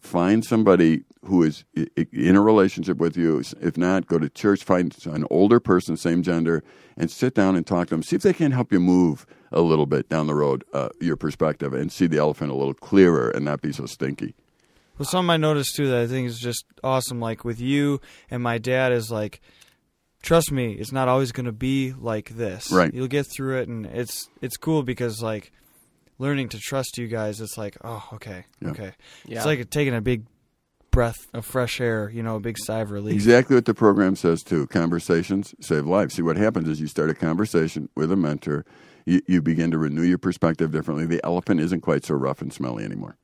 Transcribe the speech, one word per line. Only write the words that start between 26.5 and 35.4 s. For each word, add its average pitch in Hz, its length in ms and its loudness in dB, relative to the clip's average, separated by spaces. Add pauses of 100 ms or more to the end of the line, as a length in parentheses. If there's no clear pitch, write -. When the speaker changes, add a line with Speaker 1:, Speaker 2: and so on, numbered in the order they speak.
Speaker 2:
to 110 80 -12
trust 131 380 -6
you 120 120 -8
guys, 107 320 -6
it's 110 180 -12
like, 104 240 -10
"Oh, 113 320 -14
okay, 98 300 -16 (160)
Speaker 1:
Yeah. - 100 -8
Speaker 2:
okay." 107 220 -12 (340)
Speaker 3:
Yeah. 113 120 -12
Speaker 2:
It's 113 80 -4
like 131 220 -2
taking 139 260 -2
a 113 60 -2
big 113 240 -2 (680)
breath 117 420 0
of 113 100 -10
fresh 123 360 -4
air, 113 280 -2
you 113 140 -10
know, 113 140 -4
a 107 40 -6
big 104 160 -8
sigh 110 240 -6
of 104 120 -6
relief. 104 220 -4
Speaker 1:
Exactly 120 420 6
what 120 80 4
the 110 100 2
program 101 400 4
says, 85 300 0
too. 78 240 -2
Conversations 85 920 -2